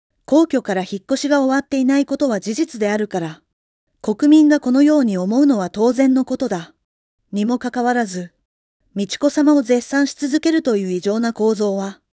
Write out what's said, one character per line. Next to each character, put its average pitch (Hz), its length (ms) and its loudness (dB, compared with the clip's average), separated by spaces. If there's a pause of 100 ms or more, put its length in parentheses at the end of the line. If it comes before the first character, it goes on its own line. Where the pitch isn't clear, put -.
(260)
皇 311 200 4
居 269 160 -2
か 190 140 -4
ら 185 60 -2
引 185 180 -8
っ - 40 -12
越 269 140 -4
し 285 120 -6
が 285 120 2
終 262 100 0
わ 277 140 0
っ - 20 -20
て 277 120 -2
い 262 60 0
な 269 120 2
い 277 80 0
こ 277 100 -4
と 285 140 -2
は 208 100 -2
事 208 140 -8
実 294 260 -6
で 208 120 -2
あ 214 60 -2
る 214 100 -4
か 190 120 -6
ら、 160 220 -10 (600)
国 220 280 0
民 302 180 8
が 294 120 4
こ 254 120 -4
の 269 120 4
よ 302 160 4
う 277 40 2
に 202 140 0
思 196 220 0
う 294 80 4
の 262 100 2
は 180 140 -4
当 226 200 0
然 262 220 2
の 254 120 2
こ 262 120 -6
と 262 100 -4
だ。 175 260 -8 (580)
に 208 140 -2
も 247 120 -2
か 240 140 -8
か 247 100 -4
わ 240 120 0
ら 240 120 0
ず、 180 260 -10 (640)
美 202 120 -4
智 - 120 -12
子 294 100 2
さ 302 140 0
ま 294 120 6
を 285 60 2
絶 240 200 0
賛 277 260 -2
し - 80 -12
続 285 240 -4
け 320 120 0
る 320 100 0
と 240 160 0
い 196 80 -4
う 185 60 -6
異 180 80 -4
常 202 200 -2
な 233 140 -4
構 220 200 0
造 202 220 -2
は、 196 260 -8 (160)